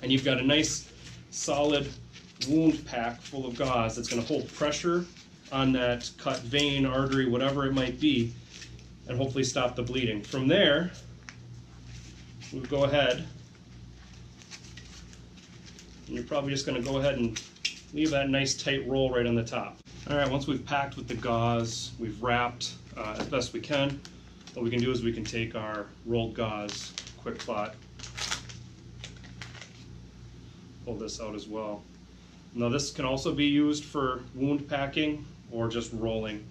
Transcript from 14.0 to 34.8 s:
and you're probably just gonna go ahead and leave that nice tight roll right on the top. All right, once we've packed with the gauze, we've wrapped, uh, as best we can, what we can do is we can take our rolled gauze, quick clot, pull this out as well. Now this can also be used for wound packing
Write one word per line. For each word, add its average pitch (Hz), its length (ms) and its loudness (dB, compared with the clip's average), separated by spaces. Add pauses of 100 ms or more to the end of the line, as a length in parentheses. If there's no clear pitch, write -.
and 123 100 -6
you're 120 80 -4
probably 139 260 -2
just 135 160 -2
gonna 127 160 -2
go 135 160 0
ahead 135 200 4
and 117 220 0 (540)
leave 156 160 4
that 139 200 2
nice 135 240 4
tight 139 340 0
roll 135 220 4
right 120 160 4
on 117 80 4
the 113 100 4
top. 107 340 -4 (320)
All 147 60 2
right, 143 120 4
once 139 180 2
we've 127 180 0
packed 139 320 0
with 131 100 -8
the 120 80 -4
gauze, 117 840 2
we've 110 240 -4
wrapped, 120 520 0 (220)
uh, 107 220 -6
as - 100 -2
best 131 240 0
we 113 80 -4
can, 139 400 0 (540)
what 123 100 -2
we 117 60 2
can 120 100 2
do 127 100 4
is 120 120 0
we 117 100 2
can 113 120 -4
take 113 300 -4
our 107 320 -4 (200)
rolled 113 280 2
gauze, 107 580 -4 (260)
quick 120 200 -6
clot, 107 360 -2 (3000)
pull 117 120 -8
this 107 240 -8
out 107 140 -8
as 104 120 -8
well. 107 360 -6 (720)
Now 120 140 2
this 139 220 0
can 147 140 -4
also 135 280 0
be 143 140 4
used 147 380 4
for 131 360 0 (140)
wound 139 340 2
packing 147 560 0 (260)